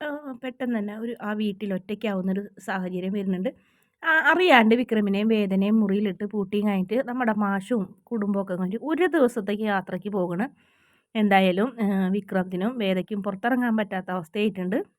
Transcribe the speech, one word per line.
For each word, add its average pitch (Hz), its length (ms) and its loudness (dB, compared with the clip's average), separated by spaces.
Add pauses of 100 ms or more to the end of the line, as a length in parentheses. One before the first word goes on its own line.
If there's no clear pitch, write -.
ആ, 302 40 -4 (360)
പെട്ടെന്ന് 247 360 -4
തന്നെ 208 180 -6
ഒരു, 233 240 -6
ആ 208 100 -4
വീട്ടിൽ 208 420 -2
ഒറ്റയ്ക്കാവുന്നൊരു 190 680 -2 (160)
സാഹചര്യം 185 540 -6
വരുന്നുണ്ട്. 190 360 -2 (540)
ആ, 330 80 2 (140)
അറിയാണ്ട് 285 500 8
വിക്രമിനെയും 214 520 0
വേദനയും 208 520 2
മുറിയിലിട്ട് 202 460 0
പൂട്ടിയും 202 420 -2
കഴിഞ്ഞിട്ട് 196 300 0 (100)
നമ്മുടെ 240 260 0
മാഷും 202 500 0 (200)
കുടുംബമൊക്കെ 202 520 -2
കഴിഞ്ഞ് 185 260 -4
ഒരു 311 260 0
ദിവസത്തേക്ക് 240 560 0
യാത്രയ്ക്ക് 190 460 -4
പോകണം. 190 400 -2 (680)
എന്തായാലും, 196 540 4 (120)
ആ, 196 280 2
വിക്രത്തിനും 190 680 -2
വേദയ്ക്കും 190 460 -2
പുറത്തിറങ്ങാൻ 233 540 0
പറ്റാത്ത 196 340 -4
അവസ്ഥയായിട്ടുണ്ട്. 190 680 -2 (180)